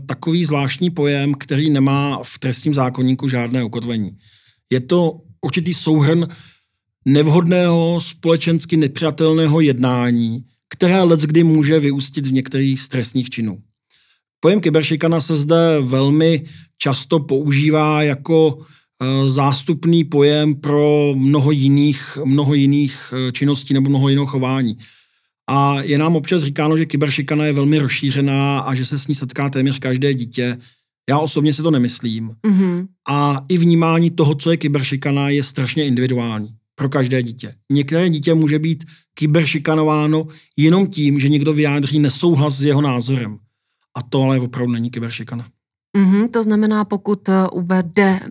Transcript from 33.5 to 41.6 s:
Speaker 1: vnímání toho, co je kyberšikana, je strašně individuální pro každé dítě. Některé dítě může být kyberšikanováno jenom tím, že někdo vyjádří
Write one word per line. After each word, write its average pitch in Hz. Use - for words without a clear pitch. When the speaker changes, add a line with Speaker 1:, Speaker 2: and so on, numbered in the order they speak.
Speaker 1:
vnímání 165
toho, 156
co 143
je 170
kyberšikana, 143
je 143
strašně 135
individuální 120
pro 139
každé 131
dítě. 113
Některé 156
dítě 160
může 156
být 160
kyberšikanováno 156
jenom 170
tím, 143
že 139
někdo 147
vyjádří 147